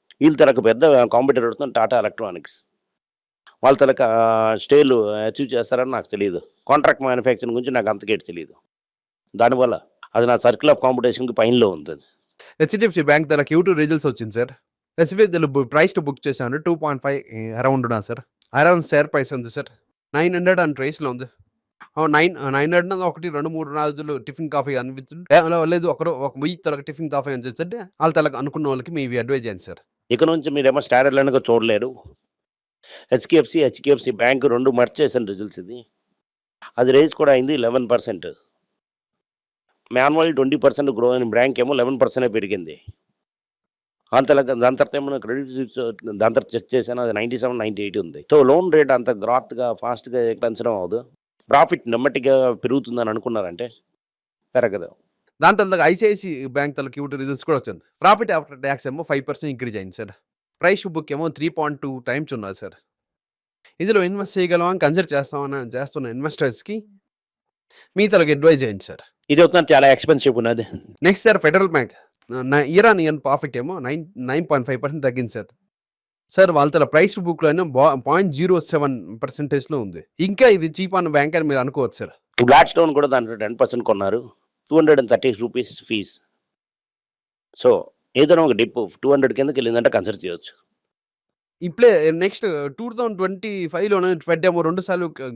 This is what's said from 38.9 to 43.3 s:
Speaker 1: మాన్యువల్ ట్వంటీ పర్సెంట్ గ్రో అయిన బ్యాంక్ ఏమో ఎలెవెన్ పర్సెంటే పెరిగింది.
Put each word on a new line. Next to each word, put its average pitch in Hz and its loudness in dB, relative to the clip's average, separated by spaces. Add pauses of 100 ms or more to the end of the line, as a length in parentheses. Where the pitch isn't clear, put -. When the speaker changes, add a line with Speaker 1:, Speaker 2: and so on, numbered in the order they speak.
Speaker 1:
మాన్యువల్ 151 2
ట్వంటీ 135 0
పర్సెంట్ 139 2
గ్రో 120 0
అయిన 127 0
బ్యాంక్ 120 0
ఏమో 131 0
ఎలెవెన్ 127 0
పర్సెంటే 127 2
పెరిగింది. 98 -6 (1300)